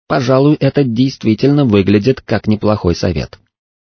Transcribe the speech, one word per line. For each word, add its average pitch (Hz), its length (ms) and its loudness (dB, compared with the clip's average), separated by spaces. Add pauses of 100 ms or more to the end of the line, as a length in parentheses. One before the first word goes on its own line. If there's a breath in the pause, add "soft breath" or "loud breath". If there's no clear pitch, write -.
пожалуй, 139 480 2
это 139 300 0
действительно 127 800 0
выглядит 104 560 2
как - 260 -6
неплохой 104 480 0
совет. 78 460 -6 (420)